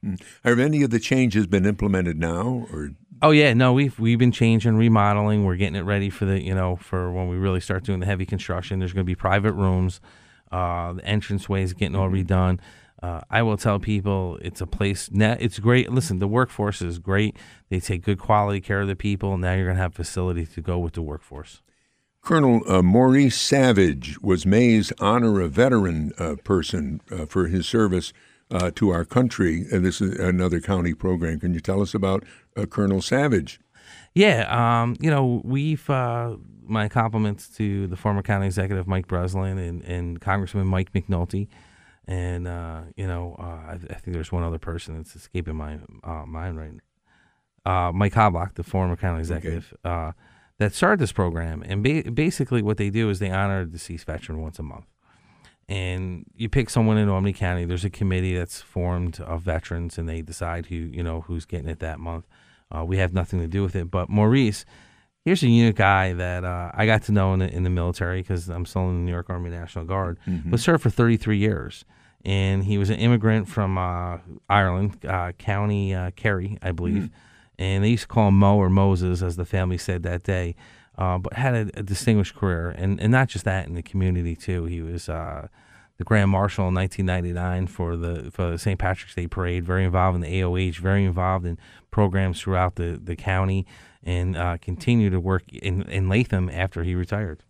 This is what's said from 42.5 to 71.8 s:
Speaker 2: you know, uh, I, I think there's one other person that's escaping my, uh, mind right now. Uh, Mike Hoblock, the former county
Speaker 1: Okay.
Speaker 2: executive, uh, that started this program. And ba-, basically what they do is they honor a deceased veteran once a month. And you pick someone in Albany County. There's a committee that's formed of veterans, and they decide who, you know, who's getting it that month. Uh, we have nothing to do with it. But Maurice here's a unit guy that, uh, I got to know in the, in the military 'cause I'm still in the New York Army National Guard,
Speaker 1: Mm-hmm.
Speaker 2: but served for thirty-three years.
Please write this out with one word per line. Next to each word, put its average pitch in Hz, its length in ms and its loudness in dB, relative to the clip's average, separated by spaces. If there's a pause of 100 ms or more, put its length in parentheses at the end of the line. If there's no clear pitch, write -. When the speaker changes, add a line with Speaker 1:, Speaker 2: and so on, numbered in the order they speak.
Speaker 2:
you 98 100 -6
know, 87 320 -6
uh, 82 320 -14
I, - 20 -12 (160)
I - 60 -10
think - 180 -8
there's 80 200 -4
one 85 100 0
other 82 160 -2
person 82 380 -10
that's 80 180 -14
escaping 82 400 -8
my, 76 220 -10 (260)
uh, 80 220 -10
mind 80 320 -8
right 78 160 -12
now. - 1120 -6
Uh, 87 60 -2
Mike 98 200 2
Hoblock, 92 420 0
the 87 80 -8
former 92 340 -2
county 90 180 -4
Speaker 1:
Okay. 80 60 -6
Speaker 2:
executive, 82 520 -8 (120)
uh, 85 260 -6 (480)
that 104 140 0
started 190 260 2
this 120 120 0
program. 82 560 -2
And 98 160 -2
ba-, 147 280 0
basically 131 520 0
what 104 140 -2
they 101 120 -2
do 107 220 0
is 92 80 -4
they 98 100 -2
honor 98 320 0
a 87 60 -4
deceased 85 400 -12
veteran 78 340 -8
once 78 160 -12
a 82 60 -10
month. 67 220 -14 (840)
And 92 640 -6
you 113 140 -6
pick 120 220 0
someone 110 280 4
in 104 120 4
Albany 98 240 2
County. 90 320 -2
There's 87 180 -4
a 98 60 -2
committee 92 460 -2
that's 87 260 -6
formed 87 580 -4
of 85 220 -8
veterans, 85 560 -6
and 82 100 -6
they 82 140 -6
decide 85 460 -8
who, 90 80 -10
you 82 280 -8
know, 82 180 -6
who's 82 240 -8
getting 78 220 -8
it 80 120 -8
that 80 200 -8
month. 82 260 -10 (480)
Uh, 80 120 -6
we 95 120 -2
have 90 160 0
nothing 92 280 -2
to 82 60 -4
do 92 160 -2
with 92 120 -4
it. 87 160 -6
But 90 180 -2
Maurice 107 560 2 (600)
here's 175 160 2
a 127 60 4
unit 117 260 6
guy 95 380 4
that, 90 320 -4
uh, 87 280 -6
I 107 120 0
got 110 180 4
to - 80 -2
know 95 220 4
in 95 60 2
the, 92 140 0
in 90 100 -2
the 90 60 2
military 90 540 -2
'cause 90 240 -4
I'm 87 180 -6
still 92 240 -4
in 90 100 -2
the - 20 -2
New 87 100 -2
York 87 180 -6
Army 87 200 -6
National 85 340 -10
Guard, 90 420 -4
Speaker 1:
Mm-hmm. 85 260 -4
Speaker 2:
but 117 100 2
served 165 220 4
for 123 60 4
thirty-three 113 480 2
years. 98 460 -2 (400)